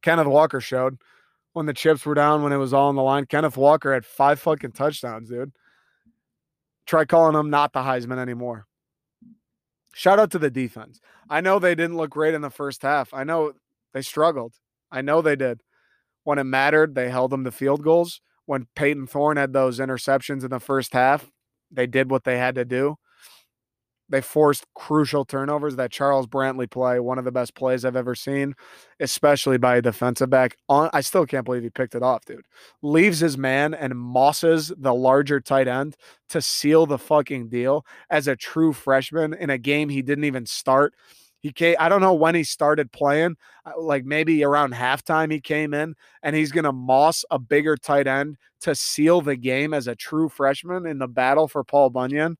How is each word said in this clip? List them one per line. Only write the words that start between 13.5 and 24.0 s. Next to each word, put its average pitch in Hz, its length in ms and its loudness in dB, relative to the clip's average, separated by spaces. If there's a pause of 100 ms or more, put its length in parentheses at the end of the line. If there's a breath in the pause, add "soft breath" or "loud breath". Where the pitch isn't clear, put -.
they 135 80 -8
struggled. 139 540 -2 (360)
I 135 100 -8
know 147 200 2
they 156 140 2
did. 127 260 -4 (640)
When 147 160 0
it 139 60 -2
mattered, 143 500 2
they 123 160 -2
held 127 180 0
them 135 140 -4
to 127 80 -6
field 139 320 -2
goals. 170 380 2 (260)
When 135 280 -6
Peyton 143 300 -2
Thorne 147 320 -2
had 135 160 -2
those 131 240 0
interceptions 135 680 -4
in 131 60 -8
the 127 100 -6
first 135 340 -4
half, 135 360 2 (400)
they 127 160 -2
did 131 240 0
what 131 140 0
they 127 160 -2
had 127 160 -2
to 127 100 -4
do. 131 300 -2 (1160 soft breath)